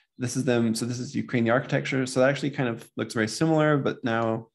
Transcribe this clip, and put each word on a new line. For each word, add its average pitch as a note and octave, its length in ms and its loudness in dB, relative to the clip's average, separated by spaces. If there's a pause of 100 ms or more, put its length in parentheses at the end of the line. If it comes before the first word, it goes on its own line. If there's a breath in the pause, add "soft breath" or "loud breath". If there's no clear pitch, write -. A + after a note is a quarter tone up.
(180 loud breath)
this B2 180 -6
is B2+ 80 0
them. A#2 300 2
So A#2 120 -4
this B2 120 -6
is, B2 160 -8
you A2+ 80 -2
create A2+ 220 0
the A2+ 60 2
architecture. C3+ 540 0
So B2+ 140 -2
that C3 120 6
actually C#3 200 -2
kind C3 180 -2
of A2+ 280 -8
looks A#2+ 180 -6
very A2 140 2
similar, D#3 500 2
but - 240 -2
now A2+ 520 -2